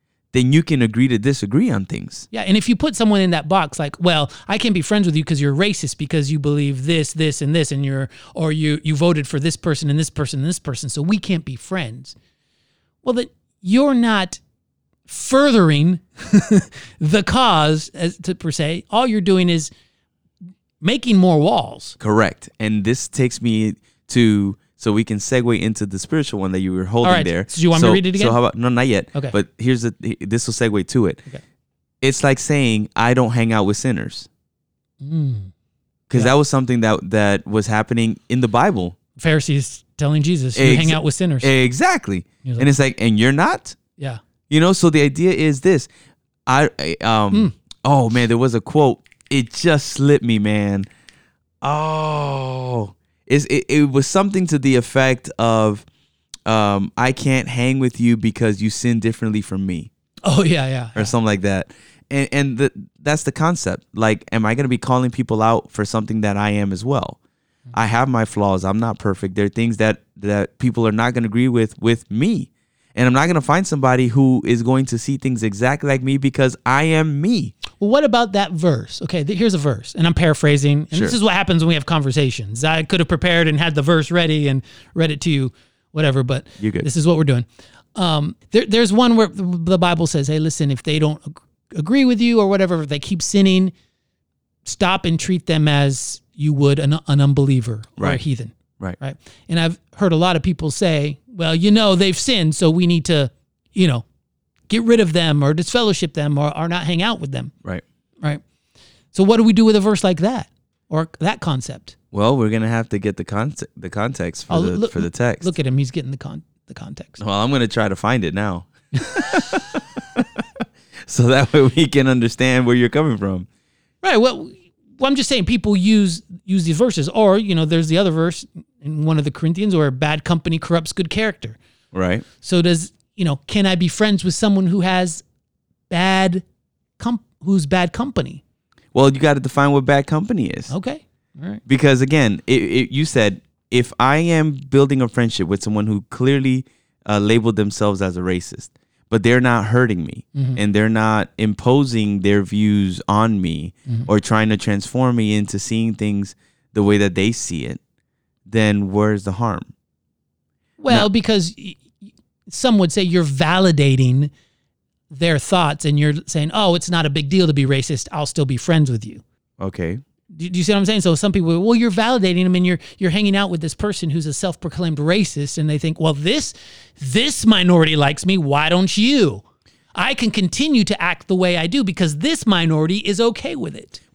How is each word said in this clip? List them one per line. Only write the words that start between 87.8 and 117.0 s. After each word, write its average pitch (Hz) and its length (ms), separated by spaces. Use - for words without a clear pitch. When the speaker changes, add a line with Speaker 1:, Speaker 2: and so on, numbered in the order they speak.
Speaker 2:
Um, 156 400
there, 226 140
there's 214 260
one 233 240
where 220 160
the 180 460
Bible 170 300
says, 139 200
"Hey, 156 120
listen, 156 320
if 127 120
they 151 160
don't 151 260
ag-, - 160
agree 233 280
with 247 140
you 233 220
or 196 80
whatever, 185 340
if 139 60
they 147 100
keep 175 220
sinning, 190 500
stop 185 400
and 165 140
treat 185 260
them 156 220
as 143 540
you 151 200
would 143 260
an, 151 280
an 143 140
unbeliever 131 600
or - 80
a 143 40
Speaker 1:
Right. 135 100
Speaker 2:
heathen." 120 340
Speaker 1:
Right. 92 240
Speaker 2:
Right. 135 160
And 170 100
I've 165 180
heard 185 160
a - 20
lot 175 220
of 143 60
people 160 280
say, 151 560
"Well, 170 280
you 180 160
know, 208 240
they've 185 220
sinned, 175 380
so 160 140
we 170 180
need 170 180
to, 147 240
you 185 140
know, 123 180
get 226 140
rid 226 180
of 170 100
them 156 320
or 143 100
disfellowship 180 600
them 147 240
or, 147 200
or 165 120
not 175 160
hang 170 160
out 220 180
with 139 140
them." 127 180
Speaker 1:
Right. - 220
Speaker 2:
Right. 151 180
So 185 120
what 214 120
do 226 80
we 226 80
do 220 140
with 214 100
a 208 60
verse 208 220
like 180 180
that 233 280
or 160 220
that 160 220
concept? - 560
Speaker 1:
Well, 110 260
we're 110 120
gonna 110 200
have 113 200
to 104 100
get 98 180
the - 80
conte-, 113 400
the 92 140
context 104 560
for - 80
Speaker 2:
Oh, - 80
Speaker 1:
the, - 160
Speaker 2:
look, 220 160
Speaker 1:
for 85 80
the 85 80
text. 120 360
Speaker 2:
look 180 140
at 131 80
him. 127 100
He's 131 140
getting 131 200
the 139 60
con-, 151 260
the - 60
context. - 480